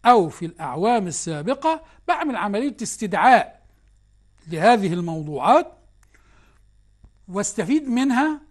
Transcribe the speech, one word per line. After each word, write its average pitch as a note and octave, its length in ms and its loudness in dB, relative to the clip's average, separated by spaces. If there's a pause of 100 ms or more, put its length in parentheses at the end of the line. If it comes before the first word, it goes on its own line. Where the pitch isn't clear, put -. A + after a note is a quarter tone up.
أو A3+ 240 6
في E3+ 160 -12
الأعوام E3+ 640 -2
السابقة، A#3+ 720 -4 (260)
بعمل E4 280 -2
عملية G#3 460 -4
استدعاء G3+ 800 2 (840)
لهذه F#3 460 2
الموضوعات E3 800 0 (1500)
واستفيد G#3 640 -4
منها C4+ 600 0